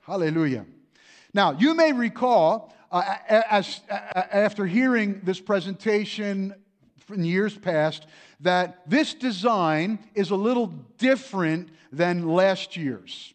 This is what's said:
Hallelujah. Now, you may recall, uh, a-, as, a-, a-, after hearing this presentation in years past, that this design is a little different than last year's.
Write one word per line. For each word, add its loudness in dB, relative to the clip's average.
Hallelujah. -2
Now, 4
you 2
may 4
recall, 2
uh, 0
a-, 4
as, -2
a-, -4
a-, -6
after 0
hearing 0
this -4
presentation -2
in -4
years 0
past, -2
that 0
this 2
design 0
is -2
a 0
little 0
different 0
than -2
last 0
year's. -8